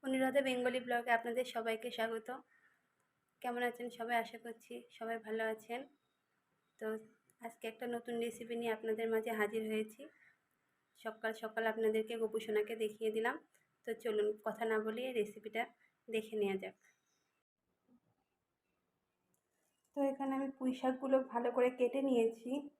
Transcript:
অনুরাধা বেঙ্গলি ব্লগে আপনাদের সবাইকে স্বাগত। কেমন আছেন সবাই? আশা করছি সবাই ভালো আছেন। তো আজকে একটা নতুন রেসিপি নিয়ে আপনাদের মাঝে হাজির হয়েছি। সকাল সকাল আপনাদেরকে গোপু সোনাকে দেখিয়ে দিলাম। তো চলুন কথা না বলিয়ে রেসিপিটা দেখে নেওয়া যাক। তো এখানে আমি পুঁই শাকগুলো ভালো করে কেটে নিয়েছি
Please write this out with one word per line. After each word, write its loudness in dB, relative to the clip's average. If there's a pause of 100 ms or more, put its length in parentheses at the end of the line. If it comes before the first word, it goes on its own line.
অনুরাধা 4
বেঙ্গলি 2
ব্লগে 2
আপনাদের 0
সবাইকে -2
স্বাগত। -2 (1120)
কেমন -2
আছেন -6 (100)
সবাই? 0
আশা -10
করছি -12 (240)
সবাই -4 (100)
ভালো -2 (100)
আছেন। -8 (1000)
তো -4 (540)
আজকে -10
একটা -8 (100)
নতুন -4
রেসিপি -4
নিয়ে 0
আপনাদের 0
মাঝে 2 (100)
হাজির 2
হয়েছি। -2 (1000)
সকাল -4 (120)
সকাল -2 (100)
আপনাদেরকে 2
গোপু -2
সোনাকে 0 (100)
দেখিয়ে -2
দিলাম। 2 (520)
তো -4 (120)
চলুন 2 (180)
কথা -2
না 4
বলিয়ে -4 (100)
রেসিপিটা -2 (440)
দেখে -2
নেওয়া 2
যাক। -10 (3250)
তো -6 (120)
এখানে -2
আমি -2
পুঁই 0
শাকগুলো 2 (160)
ভালো 2
করে 6 (100)
কেটে 2 (100)
নিয়েছি 2 (280)